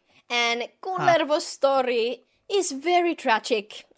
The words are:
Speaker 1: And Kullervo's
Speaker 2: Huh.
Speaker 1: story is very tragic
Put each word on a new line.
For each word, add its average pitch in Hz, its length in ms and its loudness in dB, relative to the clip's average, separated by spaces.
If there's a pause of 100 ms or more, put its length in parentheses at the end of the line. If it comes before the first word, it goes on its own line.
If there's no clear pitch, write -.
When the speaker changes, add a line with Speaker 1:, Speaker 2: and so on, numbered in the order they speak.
(300)
Speaker 1:
And 240 400 -2 (120)
Kullervo's 330 640 2
Speaker 2:
Huh. - 160 -10
Speaker 1:
story 254 640 0 (260)
is 392 220 0
very 339 440 0
tragic 220 680 -2 (140)